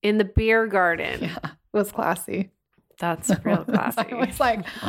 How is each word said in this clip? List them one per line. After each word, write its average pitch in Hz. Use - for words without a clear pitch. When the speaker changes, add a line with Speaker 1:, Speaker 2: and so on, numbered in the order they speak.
Speaker 1:
In 208
the 208
beer 220
garden. 180
Speaker 2:
Yeah, 170
it -
was 202
classy. -
Speaker 1:
That's 170
Speaker 2:
<laughs> -
Speaker 1:
real 208
classy. -
Speaker 2:
I 247
was 247
like, 226